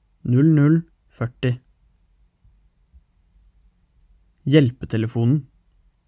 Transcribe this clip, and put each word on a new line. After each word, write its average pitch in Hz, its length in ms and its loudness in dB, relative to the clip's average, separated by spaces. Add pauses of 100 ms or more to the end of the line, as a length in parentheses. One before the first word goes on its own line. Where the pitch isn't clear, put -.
(240)
null 131 300 2
null 151 240 2 (340)
førti. 123 460 -8 (3000)
Hjelpetelefonen. 120 920 0 (640)